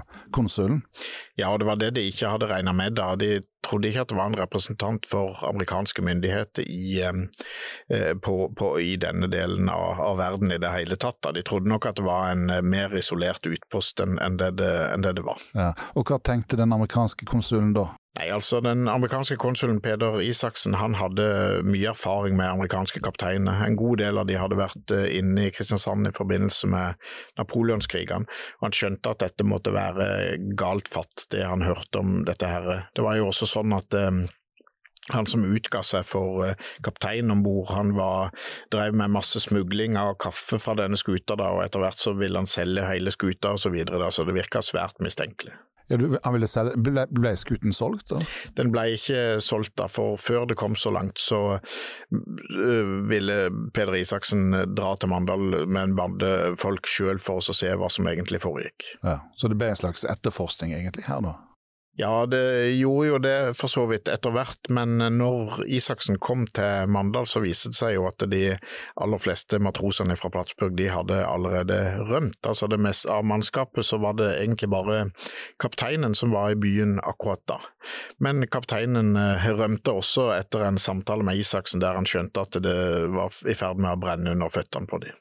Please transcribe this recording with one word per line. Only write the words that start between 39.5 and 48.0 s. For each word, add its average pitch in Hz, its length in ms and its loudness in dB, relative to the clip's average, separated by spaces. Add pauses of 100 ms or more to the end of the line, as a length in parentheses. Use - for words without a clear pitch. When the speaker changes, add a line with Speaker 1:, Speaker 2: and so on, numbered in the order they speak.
Speaker 2:
av 101 220 0
kaffe - 400 -4
fra 107 160 -2
denne 98 240 0
skuta 104 400 -2
da, 92 160 2
og 92 80 2
etter 95 160 -4
hvert 92 240 0
så 101 160 0
ville 95 240 0
han 98 80 -2
selge 92 400 0
hele 95 240 0
skuta 101 400 0
og 101 80 -4
så 101 80 0
videre 87 320 -2
da, 87 80 0
så 80 160 0
det 92 80 -2
virket - 320 -2
svært 90 320 -4
mistenkelig. - 560 -6 (360)
Speaker 1:
Ja, 123 60 2
du, 135 160 2 (100)
han 123 140 0
ville 113 100 2
selge, 117 320 0
ble, 131 320 2
ble 120 240 2
skuten 104 400 0
solgt - 380 -4